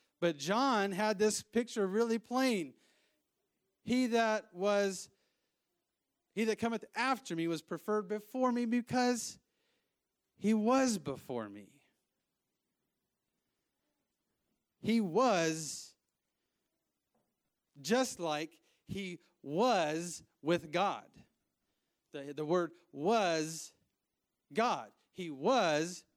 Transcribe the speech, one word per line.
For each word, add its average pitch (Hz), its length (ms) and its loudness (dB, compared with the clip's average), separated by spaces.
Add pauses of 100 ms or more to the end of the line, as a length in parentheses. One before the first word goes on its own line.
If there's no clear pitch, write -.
(200)
but 170 180 2
John 202 540 2
had 208 260 0
this 208 240 2
picture 226 440 -2
really 226 320 0
plain. 240 560 0 (1120)
"He 247 240 2
that 220 440 2
was, 196 560 0 (1300)
he 220 100 0
that 214 140 0
cometh 226 260 -4 (100)
after 233 420 -2
me 165 120 -2
was 165 140 -4
preferred 208 460 -4
before 240 440 -2
me 240 120 0
because 247 720 0 (1000)
he 214 180 2
was 233 440 2
before 127 500 -6
me." 101 200 -16 (3000)
He 220 200 2
was 165 920 0 (1900)
just 226 380 0
like 160 400 -4 (280)
he 185 340 -8 (220)
was 170 800 0 (200)
with 160 300 -2
God. 175 340 -2 (1080)
The, 143 220 -12
the 151 100 -6
word 170 280 0 (200)
was 160 800 0 (800)
God. 156 380 0 (240)
He 175 160 -8
was 170 760 2 (120)